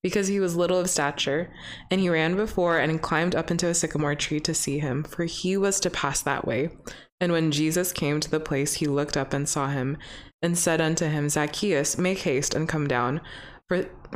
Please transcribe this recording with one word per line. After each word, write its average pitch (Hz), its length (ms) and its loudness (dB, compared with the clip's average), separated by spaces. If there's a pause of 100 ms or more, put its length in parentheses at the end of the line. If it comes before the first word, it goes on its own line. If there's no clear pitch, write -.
because 190 260 0
he 202 100 2
was 180 180 2
little 175 220 2
of 175 120 0
stature. 147 600 0 (400)
And 190 120 2
he 180 80 4
ran 165 260 2
before 180 420 2
and 156 220 2
climbed 165 340 2
up - 160 0
into 170 180 2
a 170 60 0
sycamore 151 400 0
tree 151 260 -2
to 160 120 -4
see 147 260 -2
him, 147 260 -2
for 170 200 -6
he 180 320 -2
was 196 240 2
to 180 80 0
pass 139 320 -2
that - 260 0
way. 123 220 0 (500)
And 175 140 2
when 160 180 4
Jesus 156 440 2
came 147 260 0
to - 100 -4
the 156 100 2
place, 143 340 0
he 156 120 0
looked 143 300 0
up 135 160 -2
and 143 160 0
saw 139 200 0
him, 139 280 -2 (460)
and 170 160 0
said 165 240 2
unto 160 240 2
him, 147 240 0
'Zacchaeus, 147 680 0
make 185 220 0
haste 143 360 0
and 156 140 0
come 151 180 0
down, 131 360 0 (440)
for, 180 200 0 (300)